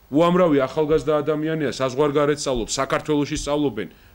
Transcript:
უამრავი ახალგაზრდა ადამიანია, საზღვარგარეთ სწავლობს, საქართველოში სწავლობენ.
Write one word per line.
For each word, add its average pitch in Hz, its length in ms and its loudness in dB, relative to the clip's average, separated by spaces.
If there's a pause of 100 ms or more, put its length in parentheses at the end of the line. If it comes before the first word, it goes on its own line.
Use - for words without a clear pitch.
(120)
უამრავი 170 480 4
ახალგაზრდა 151 560 0
ადამიანია, 151 560 -2
საზღვარგარეთ 143 680 0
სწავლობს, 123 340 -4
საქართველოში 147 640 -2
სწავლობენ. 139 500 -2 (280)